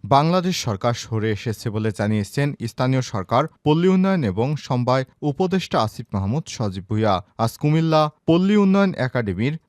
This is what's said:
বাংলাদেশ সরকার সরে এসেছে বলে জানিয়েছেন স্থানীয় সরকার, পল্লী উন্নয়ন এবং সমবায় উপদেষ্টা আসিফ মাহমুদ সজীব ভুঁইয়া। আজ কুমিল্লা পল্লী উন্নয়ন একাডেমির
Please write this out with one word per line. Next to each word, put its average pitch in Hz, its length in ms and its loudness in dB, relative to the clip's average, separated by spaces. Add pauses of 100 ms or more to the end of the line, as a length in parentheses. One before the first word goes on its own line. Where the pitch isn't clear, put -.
বাংলাদেশ 170 520 2
সরকার 120 420 -2
সরে 110 280 -4
এসেছে 107 400 -6
বলে 107 220 -2
জানিয়েছেন 107 540 -2 (200)
স্থানীয় 127 360 0
সরকার, 117 400 -2 (200)
পল্লী 165 260 2
উন্নয়ন 190 360 2
এবং 104 220 0 (120)
সমবায় 127 460 0 (180)
উপদেষ্টা 175 580 0
আসিফ 113 320 -4
মাহমুদ 104 360 -2
সজীব 98 380 -6
ভুঁইয়া। 107 280 0 (240)
আজ 113 200 0
কুমিল্লা 156 440 2 (240)
পল্লী 185 300 4
উন্নয়ন 196 420 4
একাডেমির 120 560 -2 (140)